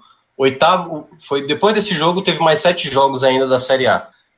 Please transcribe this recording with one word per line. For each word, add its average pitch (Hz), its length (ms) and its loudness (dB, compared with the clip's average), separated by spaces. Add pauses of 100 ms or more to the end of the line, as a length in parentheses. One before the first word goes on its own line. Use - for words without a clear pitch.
(360)
oitavo, 151 720 0 (200)
foi 139 180 -4
depois 196 300 0
desse 202 180 -2
jogo, 175 300 -2
teve 160 160 -2
mais 156 200 2
sete 175 300 -2
jogos 135 340 0
ainda 131 240 2
da 127 120 2
Série 131 260 0
A. 98 220 0 (300)